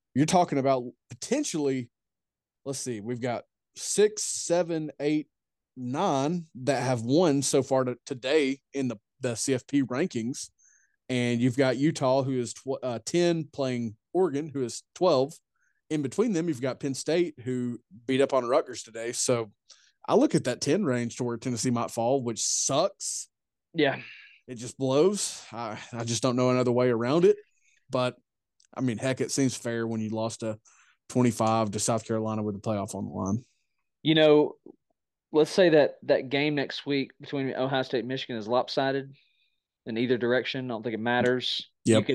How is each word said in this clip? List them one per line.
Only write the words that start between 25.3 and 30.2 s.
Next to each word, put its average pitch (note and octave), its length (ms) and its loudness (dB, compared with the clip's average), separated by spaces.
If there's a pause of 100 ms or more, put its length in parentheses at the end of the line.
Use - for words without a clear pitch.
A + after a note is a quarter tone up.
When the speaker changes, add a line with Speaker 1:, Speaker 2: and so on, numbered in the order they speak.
Speaker 1:
I, A2 240 -8 (160)
I A#2 100 -8
just A#2 200 -2
don't B2+ 120 2
know B2+ 140 4
another B2+ 240 2
way B2 160 4
around B2 340 2
it. G#3 140 6 (520)
But, B2 260 0 (600)
I - 60 -8
mean, B2 160 0
heck, C3 240 -2
it B2 100 -4
seems C3+ 240 0
fair A#2 320 -4
when A2+ 140 -4
you A2 80 -4
lost A2 340 -4